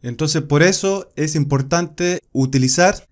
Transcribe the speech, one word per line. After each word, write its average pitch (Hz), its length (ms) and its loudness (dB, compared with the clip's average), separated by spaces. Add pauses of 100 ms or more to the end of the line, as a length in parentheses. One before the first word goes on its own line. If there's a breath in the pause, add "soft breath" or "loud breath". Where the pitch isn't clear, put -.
Entonces, 151 420 -4
por 147 200 2
eso 190 520 0
es 151 220 -2
importante 156 840 -2 (120)
utilizar 135 800 0